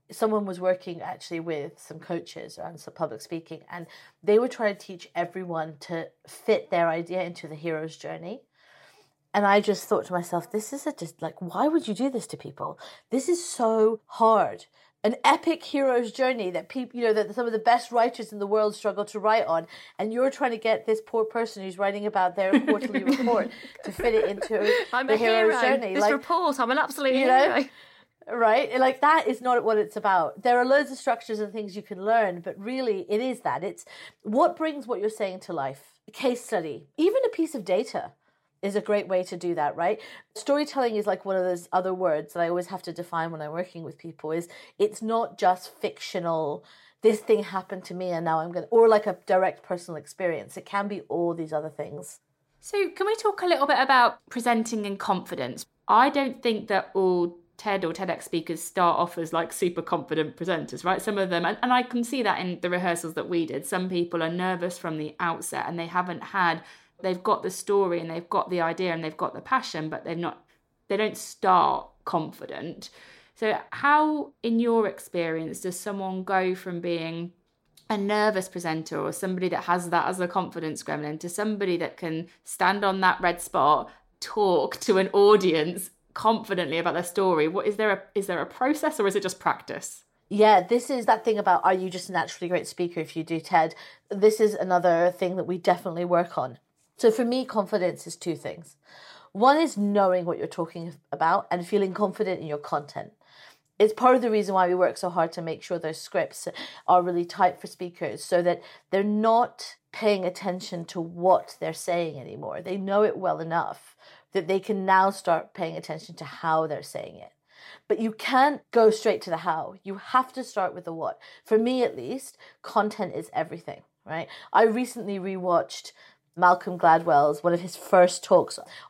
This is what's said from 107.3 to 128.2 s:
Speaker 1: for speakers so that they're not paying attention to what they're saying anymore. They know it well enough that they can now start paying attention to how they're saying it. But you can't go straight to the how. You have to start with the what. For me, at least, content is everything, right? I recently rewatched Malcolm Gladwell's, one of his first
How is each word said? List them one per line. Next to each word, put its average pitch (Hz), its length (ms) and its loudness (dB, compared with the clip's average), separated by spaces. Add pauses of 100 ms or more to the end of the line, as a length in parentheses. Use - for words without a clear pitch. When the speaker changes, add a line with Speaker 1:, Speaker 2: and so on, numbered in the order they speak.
Speaker 1:
for 190 60 -14
speakers 170 560 -10
so 175 200 2
that 175 200 0 (280)
they're 190 120 2
not 226 720 0 (160)
paying 208 340 0
attention 180 600 -6
to 175 160 -10
what 170 580 2
they're 160 140 -6
saying 165 480 -4
anymore. 120 420 -12
They 185 140 -6
know 196 260 2
it 208 140 2
well 165 240 -2
enough - 560 -6 (360)
that 185 140 0
they 190 140 2
can 190 260 -4
now 190 240 6
start - 440 -2
paying 165 220 -6
attention 160 400 -12
to 160 80 -14
how 160 440 0
they're 147 160 -8
saying - 320 -12
it. - 160 -20 (560)
But 220 100 2
you 220 140 -2
can't 262 580 2
go 226 200 8
straight 214 320 2
to 180 80 -10
the 160 80 -2
how. 160 440 -4
You 196 140 -10
have 254 380 0
to 262 100 -8
start - 300 -4
with 175 100 -14
the 170 80 -8
what. 160 260 -8 (260)
For 220 140 4
me, 247 240 0
at - 140 -2
least, 165 420 -10 (240)
content 208 540 -2
is - 160 -10
everything, 165 500 -8 (220)
right? 160 240 -8 (240)
I 220 120 6
recently 220 540 0
rewatched 180 720 -2 (460)
Malcolm 180 420 4
Gladwell's, 160 640 4
one 175 100 2
of 170 60 0
his 180 160 -12
first - 480 4